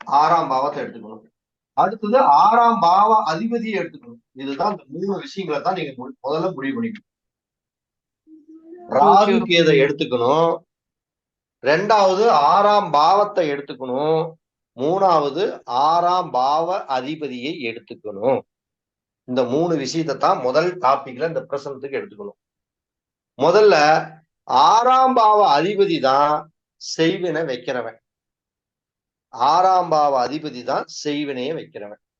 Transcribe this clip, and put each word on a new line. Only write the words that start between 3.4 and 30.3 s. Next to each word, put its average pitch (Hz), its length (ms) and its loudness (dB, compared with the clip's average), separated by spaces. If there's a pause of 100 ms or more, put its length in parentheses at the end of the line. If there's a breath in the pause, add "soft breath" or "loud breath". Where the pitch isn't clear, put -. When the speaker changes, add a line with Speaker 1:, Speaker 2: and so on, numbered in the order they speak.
Speaker 1:
எடுத்துக்கணும். 156 440 -12 (120)
இதுதான் 139 380 -6
இந்த 165 180 -12
மூணு 185 300 -6
விஷயங்களை 165 400 -8
தான் 175 180 -4
நீங்க 143 160 -8
மு-, 123 260 -16
முதல்ல 160 320 -4
முடிவு 135 240 -6
பண்ணிக்கணும். - 320 -8 (1800)
ராகு 185 440 4
Speaker 2:
ஓகே, 190 40 2
ஓகே. - 120 -2
Speaker 1:
கேதை 165 300 4
எடுத்துக்கணும். 139 760 0 (1120)
ரெண்டாவது 190 600 2 (220)
ஆறாம் 202 440 2
பாவத்தை 180 580 2
எடுத்துக்கணும். 143 760 -4 (540)
மூணாவது 160 680 0 (360)
ஆறாம் 175 500 0
பாவ 143 380 0 (180)
அதிபதியை 135 640 -8 (100)
எடுத்துக்கணும். 113 800 -6 (880)
இந்த 127 160 -4
மூணு 151 320 -2
விஷயத்தை 143 400 -4
தான் 180 240 0
முதல் 139 380 0
டாபிக்ல 135 500 -2
இந்த 143 160 -8
பிரசனத்துக்கு 139 540 -10
எடுத்துக்கணும். 101 400 -14 (1000)
முதல்ல 190 360 6 (920)
ஆறாம் 254 500 4
பாவ 214 260 4 (100)
அதிபதி 170 500 0
தான் 139 320 2 (480)
செய்வினை 165 640 -4
வைக்கிறவன். 123 540 -8 (1400)
ஆறாம் 175 560 2
பாவ 147 280 2
அதிபதி 127 460 -6